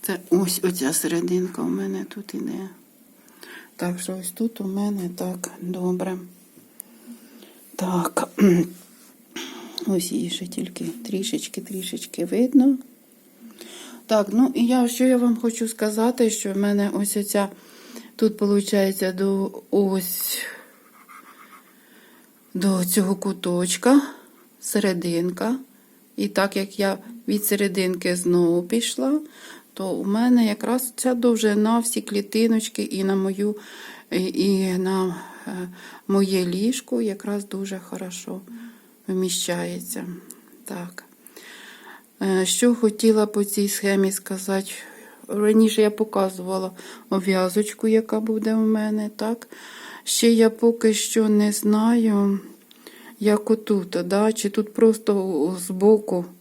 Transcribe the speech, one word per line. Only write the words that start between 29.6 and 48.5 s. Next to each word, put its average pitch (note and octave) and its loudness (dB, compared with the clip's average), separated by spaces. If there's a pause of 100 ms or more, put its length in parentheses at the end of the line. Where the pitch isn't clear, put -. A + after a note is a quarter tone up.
то F#3+ -6
у E3 -4
мене A#3 4
якраз A#3 -2
ця B3+ 0
довжина, A3 2
всі A#3 -2
клітиночки A3 0
і F#3+ -4
на F#3+ 2
мою, G3 -2 (540)
і, F#3 0
і F#3+ 0
на, F#3 0 (300)
е, F3+ -8 (400)
моє F#3+ 2
ліжко A#3 -2
якраз G3+ -4
дуже F#3+ -8
хорошо F#3 -12 (680)
вміщається. F3+ -4 (600)
Так. F3+ -12 (1160)
Е, F#3+ 2
що A#3+ 4
хотіла G#3+ 2
по G#3 -2
цій G3+ -2
схемі G3 0
сказати. F#3+ -6 (580)
Раніше G#3+ 4
я G#3+ 6
показувала F#3+ -2 (400)
обв'язочку, F#3+ 0
яка A3 2
буде A3 0